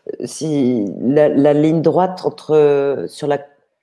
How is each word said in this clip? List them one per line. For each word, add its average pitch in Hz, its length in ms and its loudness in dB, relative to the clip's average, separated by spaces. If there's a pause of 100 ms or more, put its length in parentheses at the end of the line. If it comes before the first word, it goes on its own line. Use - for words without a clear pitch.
(240)
si 127 600 -2 (140)
la, 147 300 2
la 147 240 2
ligne 156 280 2
droite 175 440 0
entre, 143 840 0
sur - 180 -10
la, 143 140 -2 (440)